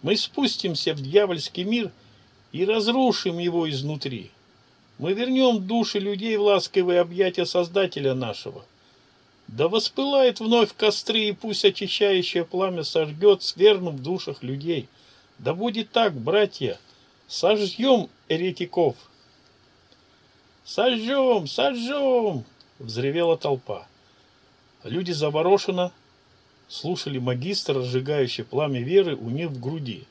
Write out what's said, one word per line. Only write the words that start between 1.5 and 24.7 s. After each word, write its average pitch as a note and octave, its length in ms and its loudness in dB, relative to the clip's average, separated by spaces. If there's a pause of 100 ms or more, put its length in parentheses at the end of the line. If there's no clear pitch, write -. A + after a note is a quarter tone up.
мир G#3+ 260 -2 (600)
и E3+ 120 -2
разрушим A3 760 2
его E3+ 300 0
изнутри. C#3 600 -6 (680)
Мы E3 160 -2
вернём B3 520 2
души A3 320 0
людей G3+ 380 -2
в G3+ 60 0
ласковые F3+ 580 4
объятия F3+ 440 2
Создателя E3+ 720 0
нашего. A2+ 500 -8 (840)
Да B2+ 200 0
воспылает C4+ 720 2
вновь A3+ 380 2
костры, G#3+ 480 0
и G#3 80 0
пусть G#3 320 -6
очищающее F#3+ 800 2
пламя F3+ 400 -2
сожгёт E3 580 4
скверну F#3 480 4
в C#3+ 100 -8
душах D#3 440 -6
людей. C#3 420 -4 (520)
Да C#3 160 -2
будет G#3+ 360 -4
так, G#3+ 240 2
братья, D3 640 0 (480)
сожжём G#3 840 2 (200)
еретиков». F3 680 0 (1700)
«Сожжём, A#3+ 840 0
сожжём!» — B3 960 0 (340)
взревела C#3 580 0
толпа. B2+ 520 -6 (960)